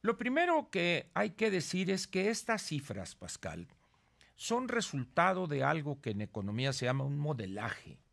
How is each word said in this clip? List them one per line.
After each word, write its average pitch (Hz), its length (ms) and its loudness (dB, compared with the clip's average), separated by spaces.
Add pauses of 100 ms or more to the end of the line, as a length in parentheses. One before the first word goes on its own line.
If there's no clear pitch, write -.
Lo 226 160 2
primero 302 540 2
que 175 420 0
hay 202 180 0
que 220 200 0
decir 185 400 0
es 190 160 0
que 190 240 0
estas 220 320 -2
cifras, 101 540 -6
Pascal, 87 500 -10 (680)
son 240 320 -2
resultado 180 800 2
de 139 160 2
algo 143 360 2
que 117 100 -2
en 101 100 0
economía 107 520 -2
se 131 140 -2
llama 131 160 2
un 143 160 0
modelaje. 113 800 -4 (140)